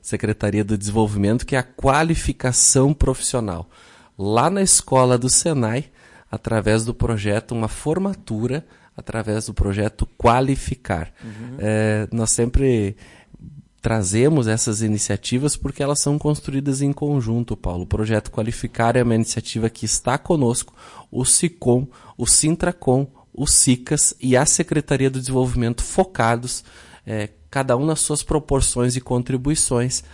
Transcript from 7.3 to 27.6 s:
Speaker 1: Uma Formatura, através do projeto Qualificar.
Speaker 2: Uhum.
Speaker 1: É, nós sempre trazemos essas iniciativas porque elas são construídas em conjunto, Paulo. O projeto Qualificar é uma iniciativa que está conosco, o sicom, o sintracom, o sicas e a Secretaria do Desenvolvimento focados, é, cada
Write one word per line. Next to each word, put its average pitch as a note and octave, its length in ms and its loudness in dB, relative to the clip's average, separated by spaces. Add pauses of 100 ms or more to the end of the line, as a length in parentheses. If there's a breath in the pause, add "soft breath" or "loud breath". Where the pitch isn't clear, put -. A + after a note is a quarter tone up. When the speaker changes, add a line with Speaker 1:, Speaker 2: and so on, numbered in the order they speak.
Speaker 1:
Uma A2+ 160 -2
Formatura, D#3 960 -4 (320 soft breath)
através G#2+ 480 -4
do G#2+ 80 -10
projeto G2+ 520 0 (120)
Qualificar. A#2+ 960 0 (100)
Speaker 2:
Uhum. A2+ 340 -14
Speaker 1:
É, G#2+ 540 0
nós A2+ 200 0
sempre A#2 680 2 (840 loud breath)
trazemos A2+ 640 2
essas A2 360 0
iniciativas A2 760 -2
porque - 260 -8
elas C#3+ 200 -2
são C#3+ 180 0
construídas C#3+ 600 -2
em C#3 100 0
conjunto, A#2+ 640 -2
Paulo. F2+ 280 -6
O F2 40 -8
projeto G#2+ 420 0
Qualificar A#2 680 -2
é B2 60 4
uma A#2 120 2
iniciativa A2+ 540 -2
que - 160 -8
está A#2+ 320 -2
conosco, C#3 560 0 (360 loud breath)
o A#2+ 140 -4
sicom, C3 640 2 (300 loud breath)
o B2 100 -4
sintracom, D3+ 800 2 (260 soft breath)
o C#3+ 140 -4
sicas - 760 2
e B2+ 140 2
a C3 100 6
Secretaria C#3+ 640 0
do C3 120 -4
Desenvolvimento B2 600 0
focados, A#2+ 840 -2 (420 loud breath)
é, G#2+ 220 -4 (200)
cada C3+ 260 0